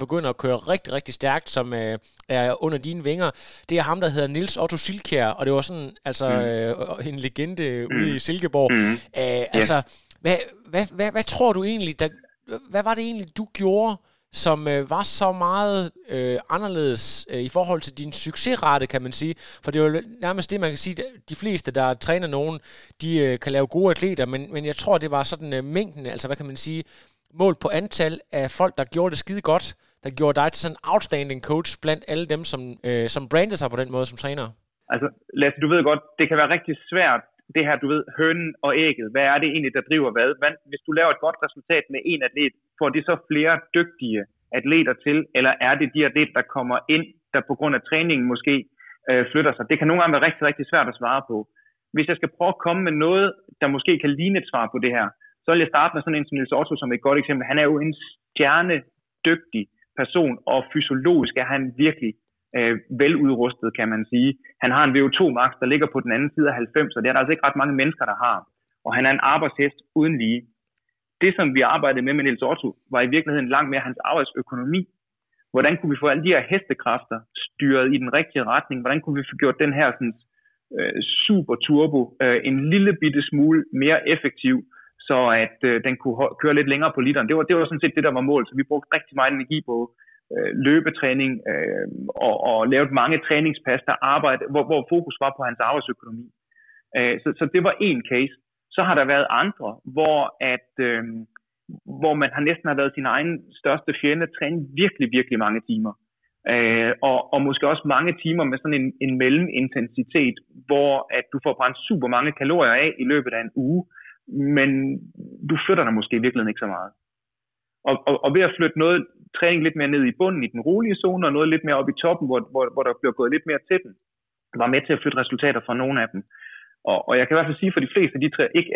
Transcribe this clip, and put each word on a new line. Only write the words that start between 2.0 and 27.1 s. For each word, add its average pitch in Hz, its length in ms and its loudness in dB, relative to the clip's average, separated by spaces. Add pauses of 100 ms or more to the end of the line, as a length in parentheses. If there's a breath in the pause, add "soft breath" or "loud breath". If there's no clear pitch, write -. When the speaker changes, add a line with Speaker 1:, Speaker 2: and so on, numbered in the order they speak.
Speaker 1:
er 123 360 0
under 156 120 -2
dine 160 260 -10
vinger, 160 260 -2 (400 loud breath)
det 170 80 -2
er 160 140 0
ham, 175 100 -4
der 170 80 0
hedder 143 180 -2
Niels 160 300 -4
Otto 165 200 -2
Silkjær, 165 500 -2 (100)
og 139 80 -4
det 135 80 2
var 139 80 2
sådan, 151 280 -8 (160)
altså, 135 240 -4
Speaker 2:
Mm. 117 720 -2
Speaker 1:
øh, 131 80 -8
en 139 140 -10
legende 139 640 -6
Speaker 2:
Mm. 127 80 -6
Speaker 1:
ude 127 180 -2
i 131 40 -6
Silkeborg. 143 520 0
Speaker 2:
Mm. 110 220 4 (280 loud breath)
Speaker 1:
Øh, - 20 0
Speaker 2:
Ja. 127 200 -2 (140)
Speaker 1:
altså, 113 200 4 (460 loud breath)
hvad, 175 140 2 (340)
hvad, 190 140 0 (120)
hvad, 208 180 0
hvad 220 80 0 (100)
tror 240 200 4
du 190 100 -2
egentlig, 196 360 -4
der, 156 100 0 (640)
hvad 202 120 -2
var 220 100 0
det 226 100 -4
egentlig, 226 240 -8 (100)
du 214 80 -6 (160)
gjorde, 202 340 2 (500)
som, 156 140 2 (140)
øh, 143 80 0 (140)
var 196 80 0
så 196 280 0
meget, 185 600 0 (240)
øh, 127 220 -2 (180)
anderledes, 160 800 -2
øh, 123 160 -6
i - 80 -
forhold 175 240 0
til 139 200 -10
din 147 100 -10
succesrate, 156 800 0
kan 131 80 0
man 127 100 -8
sige? 160 220 -4 (300 loud breath)
For 147 80 -6
det 147 80 0
er 156 80 6
jo 156 140 0 (200)
nærmest 180 300 -4
det, 202 80 -4
man 170 100 -2
kan 143 80 -8
sige, 180 220 -6
at 254 300 -12
de - 60 -12
fleste, 196 340 -4 (100)
der 131 140 2
træner 170 340 -2
nogen, 147 280 -4 (460 loud breath)
de, 156 80 -6 (160)
øh, 131 80 2 (100)
kan 139 80 -4
lave 139 160 2
gode 180 280 2
atleter, 185 380 -2
men, 131 80 -6 (120)
men 151 120 -8
jeg 147 100 -6
tror, 196 220 2
det 151 140 -4
var 143 120 0
sådan, 156 340 -8
øh, 131 60 -4 (140)
mængden, 160 280 -6
altså, 120 220 -8
hvad 139 100 -6
kan 147 140 -12
man 135 40 -14 (100)
sige, 160 180 -8 (580 soft breath)